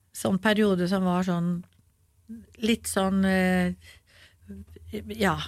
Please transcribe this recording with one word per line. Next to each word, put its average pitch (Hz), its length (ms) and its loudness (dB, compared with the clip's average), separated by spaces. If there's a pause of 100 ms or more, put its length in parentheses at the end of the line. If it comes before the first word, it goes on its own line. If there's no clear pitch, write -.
(140)
sånn 196 280 -2
periode 202 480 2
som 190 160 0
var 180 160 2
sånn, 175 300 -2 (1120)
litt 226 240 0
sånn, 190 400 2
eh, 185 460 2 (1500)
ja, 175 140 4 (120)